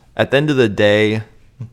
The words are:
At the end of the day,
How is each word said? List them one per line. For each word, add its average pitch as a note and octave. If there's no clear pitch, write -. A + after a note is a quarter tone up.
At G#2+
the C3+
end D3+
of C#3+
the A#2
day, G#2+